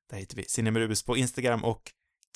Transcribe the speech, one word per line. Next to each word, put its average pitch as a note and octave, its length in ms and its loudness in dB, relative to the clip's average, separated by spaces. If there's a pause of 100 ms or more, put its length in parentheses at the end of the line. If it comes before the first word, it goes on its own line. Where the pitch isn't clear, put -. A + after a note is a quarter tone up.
Där G#2 80 -12
heter F#2+ 180 -12
vi G2 100 -8
Cinemarubus A2 580 2
på B2 140 0
Instagram A#2+ 460 2
och - 280 -2 (440)